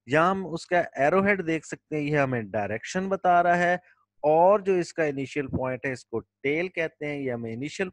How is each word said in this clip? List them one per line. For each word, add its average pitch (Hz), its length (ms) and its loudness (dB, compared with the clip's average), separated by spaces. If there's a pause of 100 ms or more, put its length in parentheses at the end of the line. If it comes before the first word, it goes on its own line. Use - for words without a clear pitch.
यहाँ 156 240 2
हम 196 160 -4
उसका 165 320 -2 (200)
एरो 156 240 4
हेड 196 220 2
देख 160 200 -2
सकते - 320 -10
हैं, 151 60 -2
ये 147 140 0
हमें 127 340 0
डायरेक्शन 113 580 -4
बता 180 320 4
रहा 175 160 4
है, 175 220 2 (440)
और 175 400 6
जो 190 140 0
इसका 165 300 -2
इनिशियल 139 420 -4
पॉइंट 127 380 -4
है 135 60 -4
इसको 120 260 -8
टेल 156 500 -4
कहते 160 380 -6
हैं, 147 140 -6
ये 131 100 -4
हमें 117 220 -6
इनिशियल 151 400 -6